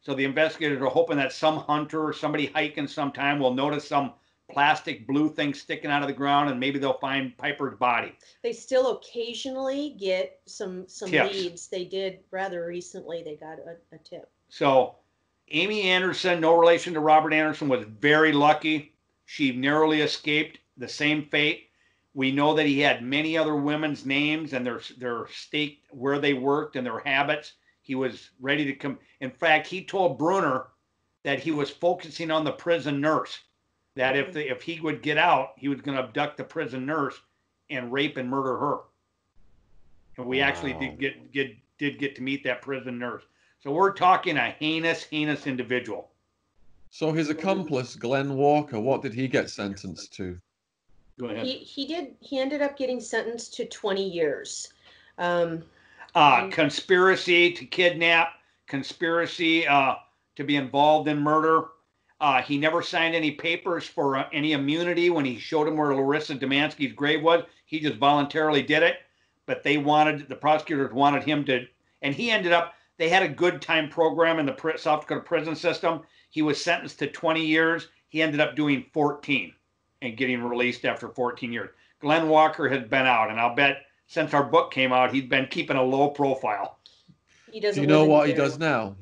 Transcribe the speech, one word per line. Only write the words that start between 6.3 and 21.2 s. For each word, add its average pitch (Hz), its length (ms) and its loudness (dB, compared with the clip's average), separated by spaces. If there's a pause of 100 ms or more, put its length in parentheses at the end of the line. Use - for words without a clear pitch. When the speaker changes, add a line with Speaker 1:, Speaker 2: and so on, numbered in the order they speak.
Speaker 1:
and 123 100 -4
maybe 139 200 -2
they'll 131 200 0
find 131 380 -4
Piper's 139 400 -6
body. 120 360 0 (280)
Speaker 2:
They 240 100 -6
still 254 460 0
occasionally 262 1000 -8
get 190 460 -4
some, 185 440 -12
some 196 200 -12
Speaker 1:
Tips. 156 240 2
Speaker 2:
leads. 175 340 -8
They 180 180 -8
did 190 340 -8 (120)
rather 185 340 -8
recently. 175 580 -12
They 151 120 -12
got 160 240 -18
a, 170 180 -18 (180)
a - 40 -20
tip. - 300 -20 (200)
Speaker 1:
So 135 460 4 (560)
Amy 196 320 0
Anderson, 185 580 2
no 165 160 6
relation 170 380 6
to 156 40 -2
Robert 156 320 6
Anderson, 156 380 0
was 113 160 0
very 147 480 4
lucky. 151 580 2 (340)
She 135 280 -2
narrowly 151 480 2
escaped 151 560 -2 (200)
the 120 120 -12
same 151 400 -2